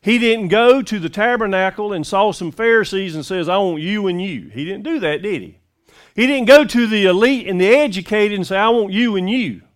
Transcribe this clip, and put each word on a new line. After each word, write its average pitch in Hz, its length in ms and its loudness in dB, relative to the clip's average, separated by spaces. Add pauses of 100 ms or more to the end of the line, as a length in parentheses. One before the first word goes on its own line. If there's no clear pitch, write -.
He 233 160 2
didn't 226 300 0
go 240 340 4
to 214 160 -6
the 165 120 -6
tabernacle 208 840 -2
and 160 140 -6
saw 202 240 0
some 170 200 -8
Pharisees 196 600 0
and 156 100 -8
says, 180 240 -4
"I 185 120 0
want 175 240 -2
you 202 240 -4
and 175 120 -2
you." 139 300 -10
He 131 160 -10
didn't 196 180 -10
do 320 160 -6
that, 151 220 -2
did 190 220 -6
he? - 160 -20 (560)
He 233 100 2
didn't 262 220 0
go 285 180 8
to 240 220 0
the 208 180 0
elite 214 420 2
and 185 140 -2
the 190 60 4
educated 208 680 0
and 185 120 -4
say, 190 100 -4
"I 214 120 2
want 214 240 0
you 226 220 0
and 185 140 -2
you." 202 320 -4 (140)